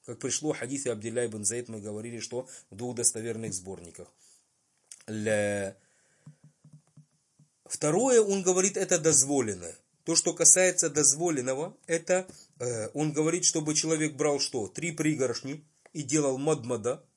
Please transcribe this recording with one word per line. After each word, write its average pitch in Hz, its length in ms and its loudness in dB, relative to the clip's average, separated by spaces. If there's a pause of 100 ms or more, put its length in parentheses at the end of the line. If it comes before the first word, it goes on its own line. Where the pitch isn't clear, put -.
Как 117 120 -12
пришло 143 360 -2
в - 40 -6
хадисе 127 340 -4
Абдилля 113 340 -2
ибн 107 180 -6
Зайд, 117 240 -2
мы 110 140 -10
говорили, 107 360 -8
что 120 300 -6 (220)
в - 40 -18
двух 120 220 -6
достоверных 113 560 -2
сборниках. 90 560 -12 (960)
Ля. 104 720 -2 (1900)
Второе, 226 560 4
он 196 200 2
говорит, 185 360 2
это 180 200 2
дозволенное. 135 760 2 (280)
То, 165 120 -2
что 170 160 2
касается 170 560 6
дозволенного, 143 880 0 (100)
это, 180 400 0 (340)
э, 113 340 -4
он 151 180 0
говорит, 165 320 0
чтобы 156 300 0
человек 156 400 0
брал 143 260 0
что? 113 260 -4
Три 165 240 -8
пригоршни 147 720 -2 (300)
и 156 100 -8
делал 139 360 0
мадмада. 127 680 -2 (120)